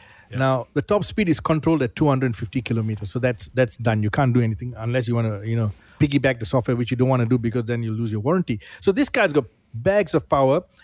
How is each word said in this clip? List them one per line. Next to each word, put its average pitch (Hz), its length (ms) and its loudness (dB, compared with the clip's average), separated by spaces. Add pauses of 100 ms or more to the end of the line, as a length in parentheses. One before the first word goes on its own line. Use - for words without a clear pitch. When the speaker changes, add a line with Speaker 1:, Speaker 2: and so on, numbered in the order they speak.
(300)
Speaker 1:
Yeah. 104 80 -8
Speaker 2:
Now, 131 340 0
the 147 80 -2
top 202 240 0
speed 208 240 -2
is 156 100 2
controlled 156 440 2
at 120 140 -4
two 156 120 2
hundred 131 260 2
fifty 123 280 -6
kilometers. 110 480 -4
So - 80 -6
that's, 120 320 -2
that's 127 260 0
done. 110 260 0
You 104 80 0
can't 131 220 2
do 123 80 4
anything 120 360 -2
unless 117 300 -2
you 120 80 -2
wanna, 110 300 -2
you 113 120 -2
know, 110 140 0 (300)
piggyback 139 380 2
the 113 80 -6
software, 123 300 0
which 120 140 -2
you 127 60 -2
don't 127 120 2
wanna 123 180 2
do 123 100 2
because 117 280 -2
then 117 180 -4
you'll 110 140 -4
lose 113 140 -4
your 107 100 -4
warranty. 139 400 0 (200)
So - 100 0
this 247 200 2
car's 202 240 2
got 143 100 2 (300)
bags 190 400 0
of - 140 0
power. 139 340 4 (220)